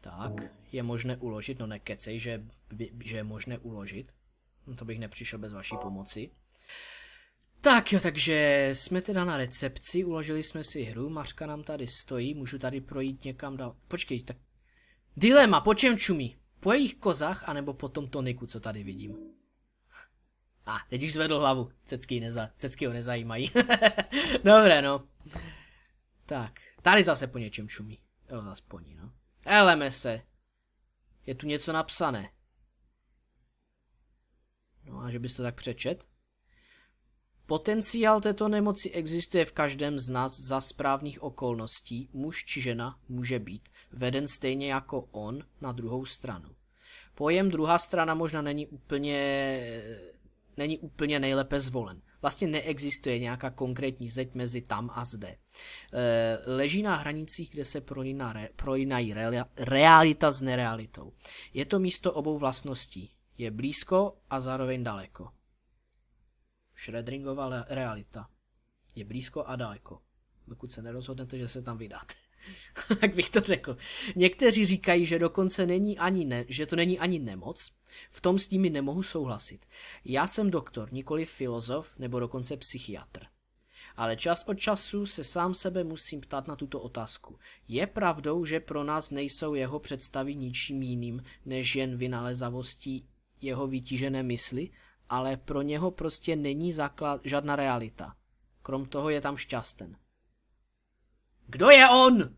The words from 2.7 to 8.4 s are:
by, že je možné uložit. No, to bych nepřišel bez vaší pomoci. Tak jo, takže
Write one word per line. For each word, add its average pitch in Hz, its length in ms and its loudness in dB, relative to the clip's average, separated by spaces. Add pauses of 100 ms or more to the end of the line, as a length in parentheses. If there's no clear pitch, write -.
by, 110 180 -10 (140)
že 113 120 -10
je 107 80 -6
možné 107 340 -10
uložit. 107 540 -12 (540)
No, 131 80 -12
to 120 100 -14
bych 113 140 -8
nepřišel 113 400 -10
bez 107 140 -10
vaší 98 300 -10
pomoci. 98 480 -10 (1300)
Tak 247 320 8
jo, 196 80 4
takže 151 720 4